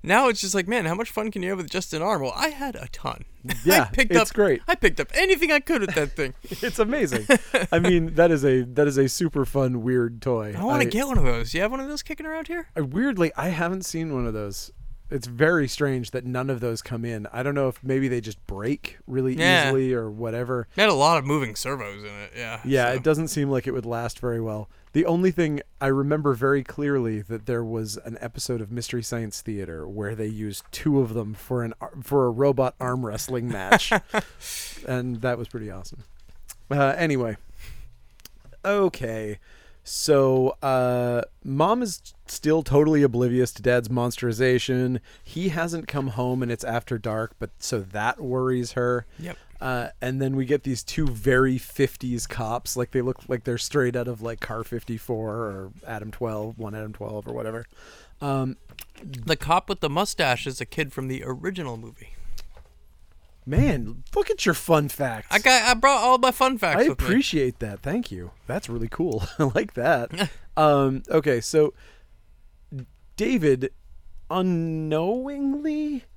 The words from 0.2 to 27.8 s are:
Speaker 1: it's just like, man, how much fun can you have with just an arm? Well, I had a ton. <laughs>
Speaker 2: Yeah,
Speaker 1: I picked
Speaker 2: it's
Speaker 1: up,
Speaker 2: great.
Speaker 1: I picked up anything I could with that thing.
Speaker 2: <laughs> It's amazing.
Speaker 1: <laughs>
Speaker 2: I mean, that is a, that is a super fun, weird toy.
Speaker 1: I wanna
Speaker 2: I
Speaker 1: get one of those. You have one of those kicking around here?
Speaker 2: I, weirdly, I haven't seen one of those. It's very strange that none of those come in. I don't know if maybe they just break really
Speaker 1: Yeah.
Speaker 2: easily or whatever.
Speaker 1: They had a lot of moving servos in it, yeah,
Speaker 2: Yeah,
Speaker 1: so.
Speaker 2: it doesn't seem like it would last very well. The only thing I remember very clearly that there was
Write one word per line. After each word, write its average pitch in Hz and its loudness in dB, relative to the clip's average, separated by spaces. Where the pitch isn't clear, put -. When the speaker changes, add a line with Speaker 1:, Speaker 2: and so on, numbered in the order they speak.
Speaker 1:
it's 226 2
just 190 -4
like, 185 2
man, 220 0
how 170 0
much 226 -4
fun 214 -4
can 202 -6
you 180 -2
have 190 -2
with 170 -8
just - -4
an 156 -2
arm? 190 0
Well, 131 -2
I 311 0
had 277 -6
a - -12
ton. - -8
<laughs> 127 -6
Speaker 2:
Yeah, 160 8
Speaker 1:
I - 2
picked 117 2
Speaker 2:
it's 220 6
Speaker 1:
up, - -8
Speaker 2:
great. 190 4
Speaker 1:
I 349 2
picked - 2
up 135 -4
anything 339 4
I 294 4
could 269 0
with 196 -4
that 147 0
thing. 135 -2
Speaker 2:
<laughs> - -16
It's 233 -4
amazing. 226 0
Speaker 1:
<laughs> 208 0
Speaker 2:
I 170 4
mean, 165 4
that 170 8
is 143 2
a, 127 6
that 123 2
is 135 2
a 135 6
super 147 0
fun, 127 0
weird 120 0
toy. 110 -2
Speaker 1:
I 185 -4
wanna 277 2
Speaker 2:
I 233 4
Speaker 1:
get 262 0
one 262 2
of 143 8
those. 117 2
You 165 0
have 214 0
one 262 -6
of 269 -6
those 294 -8
kicking 311 -10
around 320 -8
here? 330 -6
Speaker 2:
I, 160 -2
weirdly, 175 0
I 165 -2
haven't 175 -2
seen 160 -4
one 123 -2
of 107 -4
those. 104 -8
It's 120 -4
very 147 2
strange 131 -2
that 123 -6
none 127 -4
of 123 -2
those 117 -4
come 117 -6
in. 110 -6
I 123 -6
don't 143 0
know 139 0
if - -4
maybe 135 0
they 120 0
just 107 -12
break 110 -6
really 127 0
Speaker 1:
Yeah. 170 4
Speaker 2:
easily 135 2
or 113 -2
whatever. 117 -4
Speaker 1:
They 185 0
had 214 6
a 170 4
lot 151 6
of 131 -4
moving 139 0
servos 104 -8
in 104 -14
it, 101 -14
yeah, 113 -10
Speaker 2:
Yeah, 127 4
Speaker 1:
so. 127 0
Speaker 2:
it 123 -4
doesn't 156 2
seem 143 0
like 131 0
it 131 -2
would 120 -4
last 117 -6
very 117 -2
well. 107 -6
The 160 4
only 175 4
thing 151 0
I 139 0
remember 143 2
very 135 2
clearly 127 -2
that 107 -8
there 120 -2
was 110 -6